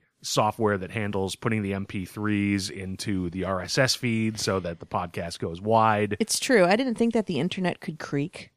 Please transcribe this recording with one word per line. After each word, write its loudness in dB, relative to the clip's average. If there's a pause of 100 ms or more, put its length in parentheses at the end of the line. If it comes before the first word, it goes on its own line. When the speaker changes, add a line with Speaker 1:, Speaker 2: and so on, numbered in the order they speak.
(220)
Speaker 1:
software 2
that -8
handles -2
putting 0
the -2
M -4
P -6
threes 0
into -4
the -4
R -2
S -2
S 4
feed -2
so 0
that -6
the -14
podcast -6
goes -6
wide. 4
Speaker 2:
It's 0
true. 6
I 6
didn't 0
think 2
that 2
the -2
internet -2
could -8
creak -6